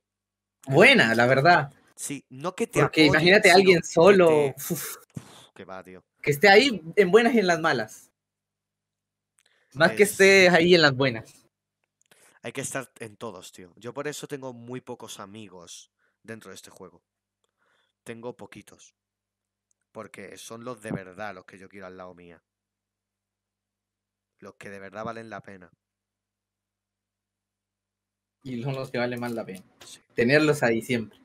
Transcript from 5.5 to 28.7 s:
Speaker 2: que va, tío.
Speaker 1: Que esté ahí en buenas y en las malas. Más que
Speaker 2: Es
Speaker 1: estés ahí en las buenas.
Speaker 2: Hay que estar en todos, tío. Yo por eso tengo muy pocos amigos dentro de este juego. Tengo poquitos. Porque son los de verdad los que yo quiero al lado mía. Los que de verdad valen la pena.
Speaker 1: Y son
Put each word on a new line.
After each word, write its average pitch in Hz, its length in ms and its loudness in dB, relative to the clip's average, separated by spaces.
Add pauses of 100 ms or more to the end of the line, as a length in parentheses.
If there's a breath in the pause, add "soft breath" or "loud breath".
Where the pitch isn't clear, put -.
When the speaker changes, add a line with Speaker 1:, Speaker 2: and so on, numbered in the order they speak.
Speaker 2:
que 95 120 -20
va, 92 180 -18
tío. 90 200 -20 (200)
Speaker 1:
Que 147 80 -2
esté 170 180 2
ahí 214 320 4 (140)
en 185 160 2
buenas 233 240 4
y 226 40 2
en 190 60 0
las 170 140 0
malas. 139 500 -6 (1700)
Más 165 180 0
que 208 100 2
Speaker 2:
Es 202 80 2
Speaker 1:
estés 190 400 4
ahí 175 220 4
en 165 80 6
las 143 140 2
buenas. 123 500 -6 (960 soft breath)
Speaker 2:
Hay 120 120 -14
que 135 80 -10
estar 131 280 -12 (100)
en 110 180 -18
todos, 92 340 -16
tío. 90 240 -20
Yo 117 180 -16
por 139 140 -12
eso 143 200 -12
tengo 131 260 -14
muy 120 280 -16
pocos - 380 -18
amigos 98 720 -20 (320)
dentro 110 260 -20
de 95 60 -20
este - 160 -20
juego. 85 320 -20 (1000)
Tengo 117 340 -16
poquitos. - 580 -20 (960)
Porque 98 460 -20
son 117 260 -20
los 120 180 -18
de 107 100 -14
verdad 95 440 -16
los 92 100 -20
que 101 120 -20
yo 92 100 -20
quiero 95 180 -20
al 92 120 -20
lado 92 180 -20
mía. 85 260 -20 (2000)
Los 101 160 -20
que - 140 -20
de 98 100 -18
verdad 98 240 -16
valen 113 260 -14
la 98 120 -16
pena. 92 280 -20 (2750)
Speaker 1:
Y 123 200 -12
son 139 100 -8